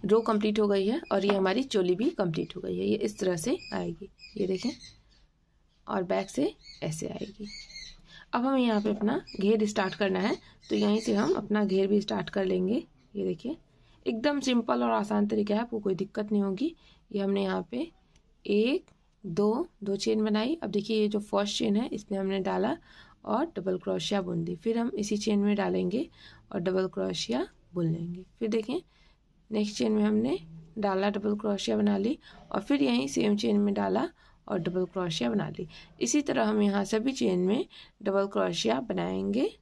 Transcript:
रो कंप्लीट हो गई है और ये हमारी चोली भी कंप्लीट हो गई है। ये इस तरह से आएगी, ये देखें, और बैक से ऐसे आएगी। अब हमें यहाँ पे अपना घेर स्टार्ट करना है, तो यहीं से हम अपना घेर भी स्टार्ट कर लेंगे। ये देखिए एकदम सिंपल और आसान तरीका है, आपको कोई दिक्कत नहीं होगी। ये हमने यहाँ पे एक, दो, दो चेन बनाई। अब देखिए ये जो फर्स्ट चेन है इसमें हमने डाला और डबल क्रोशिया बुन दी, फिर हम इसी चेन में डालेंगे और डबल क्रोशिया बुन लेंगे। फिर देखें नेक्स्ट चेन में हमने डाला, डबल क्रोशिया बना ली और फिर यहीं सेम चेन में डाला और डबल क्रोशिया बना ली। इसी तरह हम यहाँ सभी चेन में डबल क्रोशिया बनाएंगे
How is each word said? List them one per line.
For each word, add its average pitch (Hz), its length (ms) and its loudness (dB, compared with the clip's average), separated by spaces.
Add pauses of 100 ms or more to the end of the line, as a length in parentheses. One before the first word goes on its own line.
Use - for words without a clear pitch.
रो 208 160 6
कंप्लीट 214 380 2
हो 214 80 4
गई 196 200 2
है 262 120 0 (120)
और 196 140 2
ये 202 100 4
हमारी 190 300 2
चोली 185 300 2
भी 233 160 0
कंप्लीट 170 440 -2
हो 180 60 -10
गई 180 160 -6
है। 185 80 -2
ये 208 120 2
इस 208 220 -4
तरह 185 180 0
से 247 200 -2 (160)
आएगी, 175 360 -6 (280)
ये 202 100 -2
देखें, 190 220 -2 (1200)
और 196 160 -2
बैक 190 260 -2
से 294 240 -2 (300)
ऐसे 160 260 -6
आएगी। - 380 -10 (880)
अब 247 120 0
हमें 269 140 2
यहाँ 220 220 4
पे 214 80 0
अपना 214 320 0 (160)
घेर 208 280 2
स्टार्ट 202 300 -2
करना 190 240 0
है, 233 160 0 (340)
तो 220 60 0
यहीं 208 240 2
से 226 160 0
हम 262 200 2
अपना 208 300 0
घेर 190 220 2
भी 202 140 4
स्टार्ट 202 280 -4
कर 190 160 -2
लेंगे। 185 380 0 (320)
ये 196 100 -4
देखिए 208 320 -4 (480)
एकदम 262 360 0
सिंपल 240 420 2
और 233 80 2
आसान 208 360 2
तरीका 208 280 2
है, 220 60 2
आपको 233 180 -4
कोई 196 160 0
दिक्कत 208 360 -4
नहीं 208 120 4
होगी। 196 320 -2 (360)
ये 202 100 -2
हमने 196 220 0
यहाँ 185 280 -2
पे 302 200 -6 (540)
एक, 226 460 2 (320)
दो, 208 440 2 (160)
दो 202 140 -2
चेन 220 280 2
बनाई। 220 300 2
अब 233 160 -6
देखिए 214 260 0
ये 214 100 4
जो 208 140 0
फर्स्ट 208 360 -2
चेन 214 180 2
है 233 140 0
इसमें 208 300 -6
हमने 190 220 0
डाला 196 340 0 (500)
और 240 220 0
डबल 185 300 -4
क्रोशिया 185 440 -2
बुन 175 220 -2
दी, 175 120 -4
फिर 226 220 -2
हम 233 180 0
इसी 208 220 -2
चेन 208 220 2
में 208 160 4
डालेंगे 185 540 0 (420)
और 202 80 -4
डबल 185 300 0
क्रोशिया 196 580 -4 (260)
बुन 175 120 0
लेंगे। 170 380 -2 (160)
फिर 226 100 -2
देखें 233 300 0 (680)
नेक्स्ट 208 280 -2
चेन 233 140 2
में 214 120 4
हमने 220 340 2 (400)
डाला, 202 320 2
डबल 208 260 0
क्रोशिया 208 420 -2
बना 208 200 4
ली 226 200 0 (340)
और 196 100 0
फिर 277 220 2
यहीं 254 240 2
सेम 233 300 2
चेन 208 220 2
में 202 140 2
डाला 202 340 0 (400)
और 196 120 -2
डबल 180 260 0
क्रोशिया 185 440 -2
बना 202 200 0
ली। 165 180 -8 (340)
इसी 285 200 2
तरह 262 240 2
हम 214 160 2
यहाँ 202 240 2
सभी 220 280 0
चेन 202 260 2
में 208 260 2 (380)
डबल 196 240 0
क्रोशिया 202 540 0
बनाएंगे 196 680 -2 (120)